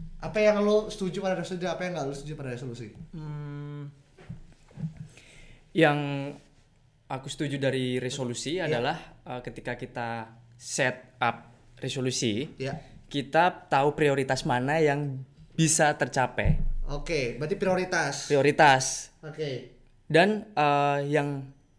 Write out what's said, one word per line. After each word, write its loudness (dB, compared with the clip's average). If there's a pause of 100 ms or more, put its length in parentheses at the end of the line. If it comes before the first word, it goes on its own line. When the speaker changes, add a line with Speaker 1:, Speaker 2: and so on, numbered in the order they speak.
(180)
Speaker 1:
Apa -6
yang 6
lo 4
setuju -4
pada 0
resolusi -6
dan -2
apa -6
yang -4
nggak -4
lo -6
setuju -12
pada -8
resolusi? -10 (220)
Speaker 2:
Hmm, -10 (1800)
yang 4 (1120)
aku -8
setuju -4
dari 0
resolusi -6
Speaker 1:
Iya. -2
Speaker 2:
adalah, -2 (260)
eh, -10
ketika -10
kita -8 (460)
set -4
up -2 (280)
resolusi, -2
Speaker 1:
Iya. -6 (260)
Speaker 2:
kita 0
tahu 4
prioritas 2
mana 0
yang 0 (300)
bisa 4
tercapai. 2 (280)
Speaker 1:
Oke, -4
berarti -4
prioritas. 0 (120)
Speaker 2:
Prioritas. 6 (360)
Speaker 1:
Oke. -10 (240)
Speaker 2:
Dan, 4
eh, 2
yang 0 (340)